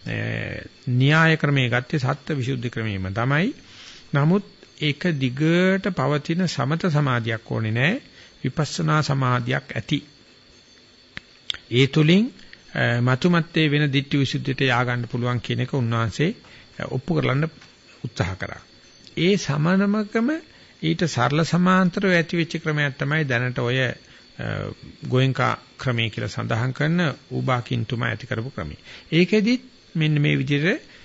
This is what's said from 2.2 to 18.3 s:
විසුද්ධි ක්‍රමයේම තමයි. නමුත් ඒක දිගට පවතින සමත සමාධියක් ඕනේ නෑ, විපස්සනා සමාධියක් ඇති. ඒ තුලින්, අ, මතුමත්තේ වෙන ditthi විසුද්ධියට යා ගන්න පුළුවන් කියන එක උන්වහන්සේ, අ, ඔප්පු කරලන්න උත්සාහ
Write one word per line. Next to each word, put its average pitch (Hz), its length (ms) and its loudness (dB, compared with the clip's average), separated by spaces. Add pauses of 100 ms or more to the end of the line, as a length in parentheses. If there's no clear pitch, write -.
විසුද්ධි 123 340 -4
ක්‍රමයේම 98 400 -4
තමයි. 139 440 0 (540)
නමුත් 160 360 2 (340)
ඒක 151 240 -2 (100)
දිගට 160 800 2
පවතින 151 560 -2
සමත 156 420 -2
සමාධියක් 123 640 0
ඕනේ 110 200 -2
නෑ, 131 240 2 (440)
විපස්සනා 151 640 -2
සමාධියක් 131 680 0
ඇති. - 280 -4 (1700)
ඒ 127 180 4
තුලින්, 170 440 4 (400)
අ, 120 300 0
මතුමත්තේ 156 680 2
වෙන 147 200 2
ditthi 135 300 0
විසුද්ධියට 131 440 -2
යා 127 220 2
ගන්න 120 240 -4
පුළුවන් 123 320 -2
කියන 120 200 -4
එක 127 140 -4
උන්වහන්සේ, 117 600 0 (400)
අ, - 120 -8
ඔප්පු - 260 -4
කරලන්න 143 360 0 (540)
උත්සාහ 95 340 -4